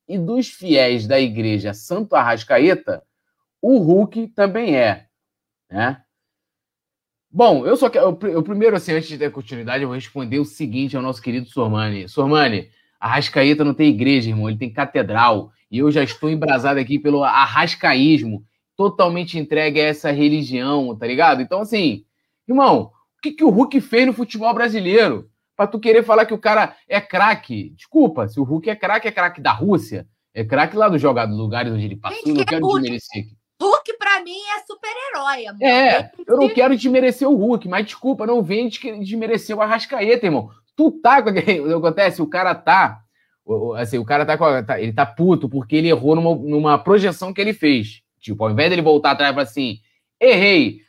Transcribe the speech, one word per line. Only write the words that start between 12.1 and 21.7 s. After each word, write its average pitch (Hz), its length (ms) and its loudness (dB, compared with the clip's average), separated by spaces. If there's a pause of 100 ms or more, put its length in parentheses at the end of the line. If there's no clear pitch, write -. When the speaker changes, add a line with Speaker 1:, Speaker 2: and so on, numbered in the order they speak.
Speaker 1:
Arrascaeta 143 640 0
não 147 120 0
tem 151 160 2
igreja, 123 400 0
irmão, 107 180 -2
ele 107 100 -6
tem 117 140 -10
catedral. 117 800 0 (180)
E 110 80 -6
eu 147 120 2
já 147 120 2
estou 151 280 -6
embrasado 143 500 -2
aqui 135 180 -2
pelo 143 240 0
arrascaísmo, 135 1200 2 (320)
totalmente 175 640 -2
entregue 151 420 -2
a 151 40 2
essa 151 260 -2
religião, 139 880 -2
tá 117 100 -8
ligado? 131 360 2
Então, 180 180 -4
assim, 202 440 -4 (440)